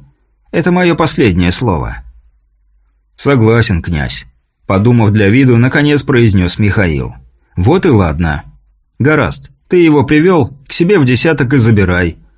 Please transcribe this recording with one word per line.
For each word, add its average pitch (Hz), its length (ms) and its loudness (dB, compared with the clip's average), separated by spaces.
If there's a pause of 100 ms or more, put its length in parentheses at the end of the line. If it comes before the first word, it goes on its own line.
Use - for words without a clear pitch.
(520)
Это 170 200 -2
моё 175 240 0
последнее 98 560 0
слово». 82 460 -4 (1160)
«Согласен, 113 680 0
князь», 73 460 -6 (400)
подумав 104 440 2
для 101 180 2
виду, 123 280 2
наконец 143 460 0
произнёс 104 560 0
Михаил. 87 560 -2 (400)
«Вот 123 300 0
и 170 40 2
ладно. 82 540 0 (560)
Гораст, 135 520 -2 (160)
ты 180 100 0
его 151 260 2
привёл, 151 540 0 (100)
к - 60 -8
себе 180 260 2
в 139 60 2
десяток 127 480 0
и 143 40 2
забирай». 92 600 0 (200)